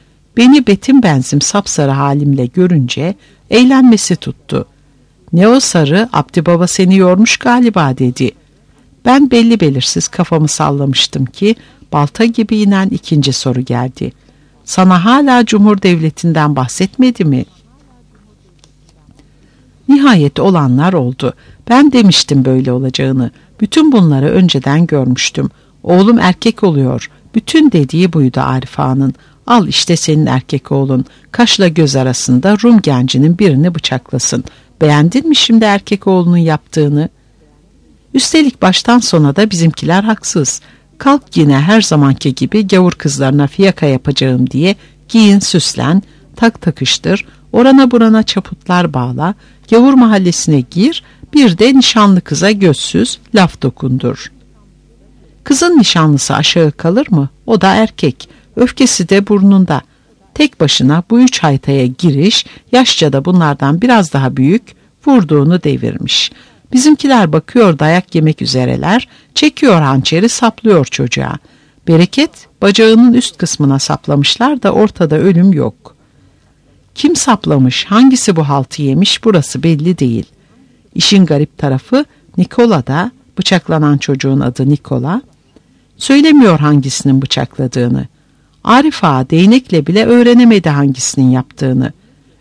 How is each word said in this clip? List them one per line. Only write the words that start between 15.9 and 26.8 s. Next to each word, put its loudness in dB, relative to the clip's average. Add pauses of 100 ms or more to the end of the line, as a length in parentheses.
bahsetmedi -2
mi?" -2 (2500)
Nihayet 2
olanlar 0
oldu. -4 (340)
Ben 4
demiştim 2
böyle 0
olacağını. -4 (300)
Bütün 2
bunları 2
önceden 0
görmüştüm. -4 (320)
"Oğlum 2
erkek -2
oluyor." -2 (240)